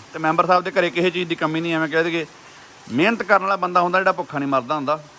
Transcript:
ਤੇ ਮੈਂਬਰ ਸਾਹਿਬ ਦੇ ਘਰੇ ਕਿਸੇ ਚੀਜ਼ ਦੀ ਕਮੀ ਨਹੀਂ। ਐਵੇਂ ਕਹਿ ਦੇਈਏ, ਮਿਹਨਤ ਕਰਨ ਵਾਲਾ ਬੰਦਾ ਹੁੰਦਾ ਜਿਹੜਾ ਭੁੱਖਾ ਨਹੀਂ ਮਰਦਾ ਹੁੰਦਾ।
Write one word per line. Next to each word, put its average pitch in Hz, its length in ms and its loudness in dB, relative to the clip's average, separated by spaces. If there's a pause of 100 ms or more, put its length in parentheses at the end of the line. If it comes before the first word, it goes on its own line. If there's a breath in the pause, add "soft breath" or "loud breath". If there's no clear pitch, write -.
(120)
ਤੇ 165 60 -12
ਮੈਂਬਰ 160 280 2
ਸਾਹਿਬ 180 180 4
ਦੇ 185 60 -6
ਘਰੇ 175 200 2
ਕਿਸੇ 175 200 0
ਚੀਜ਼ 175 180 -4
ਦੀ 170 60 -4
ਕਮੀ 160 260 -2
ਨਹੀਂ। 170 140 -2
ਐਵੇਂ 160 140 0
ਕਹਿ 160 160 0
ਦੇਈਏ, 165 220 -4 (680 loud breath)
ਮਿਹਨਤ 202 300 2
ਕਰਨ 196 200 4
ਵਾਲਾ 196 140 0
ਬੰਦਾ 180 240 0
ਹੁੰਦਾ 180 180 2
ਜਿਹੜਾ 190 140 2
ਭੁੱਖਾ 170 260 -6
ਨਹੀਂ 139 100 -2
ਮਰਦਾ 135 260 0
ਹੁੰਦਾ। 147 280 -4 (160)